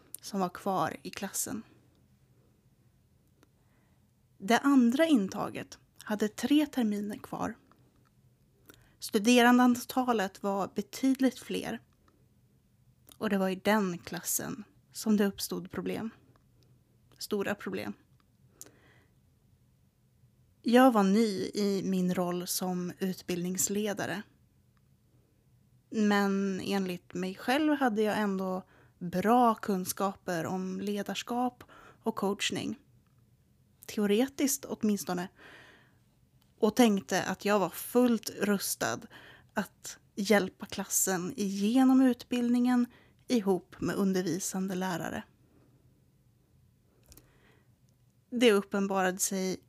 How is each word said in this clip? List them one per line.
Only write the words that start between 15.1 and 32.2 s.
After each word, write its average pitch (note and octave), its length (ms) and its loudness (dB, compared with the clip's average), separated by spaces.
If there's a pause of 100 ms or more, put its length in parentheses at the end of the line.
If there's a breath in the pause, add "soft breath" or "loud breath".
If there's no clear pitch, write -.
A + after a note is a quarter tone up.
det G3+ 100 4
uppstod F#3 440 -8
problem. F#3 400 -8 (1080)
Stora G3+ 360 -4
problem. G3+ 380 -8 (2750 loud breath)
Jag B3 300 8
var G#3+ 100 4
ny G3 520 2
i G3+ 300 0
min F#3 300 0
roll F3+ 320 -4
som F3+ 520 -4
utbildningsledare. F#3 1200 -4 (1700)
Men G3 760 0
enligt F#3+ 500 -4
mig F#3 200 -6
själv D4 400 0
hade A#3+ 280 0
jag G#3 160 0
ändå F#3+ 440 -2 (360 soft breath)
bra G#3+ 560 2
kunskaper F#3 920 -4
om F#3 340 -6
ledarskap G#3 840 -4 (380 loud breath)
och A3+ 140 -4
coachning. G3+ 640 -4 (1080)